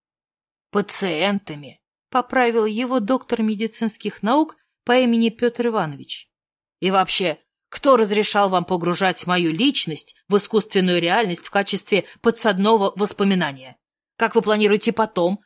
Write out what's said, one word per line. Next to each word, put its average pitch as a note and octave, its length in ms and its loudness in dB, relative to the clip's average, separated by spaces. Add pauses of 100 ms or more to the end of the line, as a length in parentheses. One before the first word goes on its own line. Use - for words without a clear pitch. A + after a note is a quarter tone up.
(720)
«Пациентами», F#3 1080 -4 (300)
поправил B3 540 0
его A#3+ 340 -2
доктор A3+ 440 -2
медицинских G#3+ 840 -4
наук D4 320 0 (280)
по B3 140 4
имени A#3 300 2
Петр A#3+ 400 -2
Иванович. E3 600 -6 (520)
«И F#3 100 0
вообще, F#3 480 0 (300)
кто C4+ 280 2
разрешал G#3 520 2
вам F3+ 160 0
погружать F3 600 -2
мою F3 260 0
личность E3 600 -2 (140)
в G3+ 80 2
искусственную G3 640 0
реальность F3+ 440 -2
в - 60 -16
качестве G3 540 -2 (160)
подсадного G#3 760 2
воспоминания? F3 800 -2 (400)
Как A3+ 200 0
вы A3+ 40 2
планируете G#3+ 520 2
потом G3+ 540 0